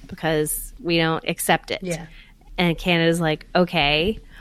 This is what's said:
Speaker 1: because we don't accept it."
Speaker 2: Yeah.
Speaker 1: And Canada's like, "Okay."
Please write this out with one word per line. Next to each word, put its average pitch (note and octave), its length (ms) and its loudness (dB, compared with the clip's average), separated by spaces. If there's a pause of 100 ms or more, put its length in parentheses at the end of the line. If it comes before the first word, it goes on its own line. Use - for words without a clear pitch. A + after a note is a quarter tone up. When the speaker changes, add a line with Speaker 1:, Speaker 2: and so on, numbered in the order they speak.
Speaker 1:
because D#3+ 760 -4
we E3+ 160 0
don't D#3+ 300 0
accept - 440 0
it." - 120 -4
Speaker 2:
Yeah. E3 220 -6 (520)
Speaker 1:
And E3+ 200 2
Canada's E3 420 2
like, D#3 340 0
"Okay." E3+ 680 2 (220)